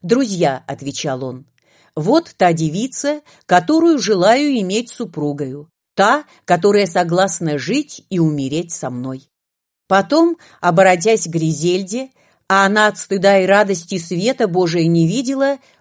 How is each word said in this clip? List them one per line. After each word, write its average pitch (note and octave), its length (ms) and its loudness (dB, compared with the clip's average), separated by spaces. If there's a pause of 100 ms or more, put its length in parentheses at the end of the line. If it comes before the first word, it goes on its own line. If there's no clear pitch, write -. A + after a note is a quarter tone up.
«Друзья», F3 640 -2
отвечал C3+ 580 -8
он, B2+ 200 -12 (500)
«вот A3 440 0
та F3 160 4
девица, A3+ 640 -4 (240)
которую D4+ 540 2
желаю A3 640 2
иметь G3+ 280 -4
супругою, D3 800 -8 (260)
та, B3 300 2 (220)
которая G3+ 400 2
согласна F3 720 0
жить A3+ 500 -6
и F#3 100 -4
умереть D3+ 540 -2
со C#3+ 160 -8
мной». C3 400 -10 (600)
Потом, D#4 500 2 (240)
обратясь F#3 640 4
к E3 40 -8
Гризельде, F3 800 -4 (400)
а G3 160 4
она G#3+ 220 2
от G3+ 100 0
стыда G3 440 2
и F#3 60 0
радости G3 520 0
света G3 500 -2
Божия E3+ 380 0
не E3+ 200 4
видела: C4+ 520 -2 (220)